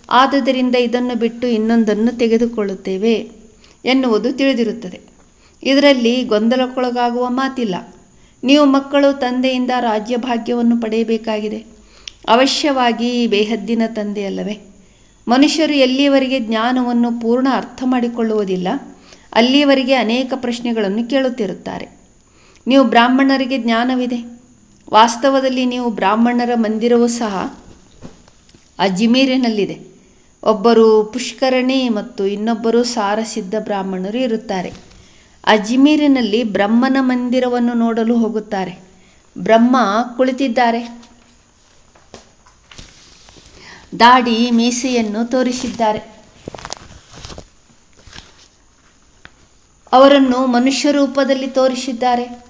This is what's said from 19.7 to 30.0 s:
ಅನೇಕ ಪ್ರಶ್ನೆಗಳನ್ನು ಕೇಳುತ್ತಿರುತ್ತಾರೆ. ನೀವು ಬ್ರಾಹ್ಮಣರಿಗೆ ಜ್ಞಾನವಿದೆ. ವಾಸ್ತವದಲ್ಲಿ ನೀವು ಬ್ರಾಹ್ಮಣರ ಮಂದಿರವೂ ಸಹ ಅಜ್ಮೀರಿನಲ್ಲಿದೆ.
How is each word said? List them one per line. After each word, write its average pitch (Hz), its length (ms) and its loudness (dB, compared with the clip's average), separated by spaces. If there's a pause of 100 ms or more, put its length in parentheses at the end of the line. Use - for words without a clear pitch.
ಅನೇಕ 247 420 -2
ಪ್ರಶ್ನೆಗಳನ್ನು 233 760 -4
ಕೇಳುತ್ತಿರುತ್ತಾರೆ. 233 800 -4 (800)
ನೀವು 269 160 6
ಬ್ರಾಹ್ಮಣರಿಗೆ 262 720 2
ಜ್ಞಾನವಿದೆ. 240 800 -4 (560)
ವಾಸ್ತವದಲ್ಲಿ 262 720 2
ನೀವು 247 240 -2
ಬ್ರಾಹ್ಮಣರ 233 640 0
ಮಂದಿರವೂ 233 520 2
ಸಹ 214 500 -6 (1200)
ಅಜ್ಮೀರಿನಲ್ಲಿದೆ. 226 1080 0 (560)